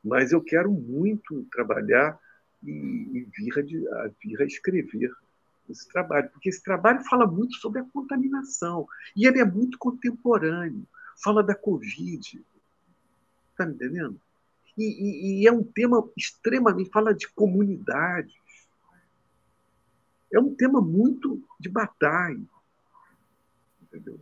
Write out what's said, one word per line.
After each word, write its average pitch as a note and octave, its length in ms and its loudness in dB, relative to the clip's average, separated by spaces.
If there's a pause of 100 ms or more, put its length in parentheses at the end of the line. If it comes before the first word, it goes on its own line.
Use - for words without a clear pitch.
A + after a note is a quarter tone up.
Mas B2+ 280 2
eu E3 100 4
quero F3 300 2
muito D#3 800 -2
trabalhar A#2+ 640 2 (460)
e, D3 80 -12
e C3+ 640 -8
vir B2 240 -4
a - 20 -2
de-, D#3+ 260 -6
a A#2 240 -6 (120)
vir G#3 180 -6
a C#3+ 40 4
escrever C#3+ 680 -4 (580)
esse - 180 -18
trabalho, D#3+ 440 -2
porque - 180 -6
esse - 140 -10
trabalho G#3 420 2
fala B3 220 4
muito G3 300 -2
sobre A3 220 -6
a B3+ 140 -8
contaminação, C4+ 920 -4 (280)
e G#3+ 120 4
ele C4 120 6
é A#3+ 60 6
muito G#3+ 320 0
contemporâneo, F3 1040 -2 (400)
fala G#3 200 4
da G3 100 2
covid, D#3+ 920 -6 (1120)
tá - 120 0
me D3+ 80 -6
entendendo? B2+ 440 -6 (560)
E, G#3+ 80 -4
e, G3 600 -2
e G#3+ 40 10
é A#3 40 10
um A#3 120 2
tema A#3+ 540 0
extremamente, G#3+ 720 0
fala G#3+ 240 2
de D#3+ 140 -4
comunidades, F3+ 1040 0 (2000)
é G3+ 80 6
um C#4 160 2
tema C4 260 4
muito G#3+ 640 2 (160)
de D#3+ 100 -10
batalha, E3 720 0 (1400)
entendeu? - 400 -18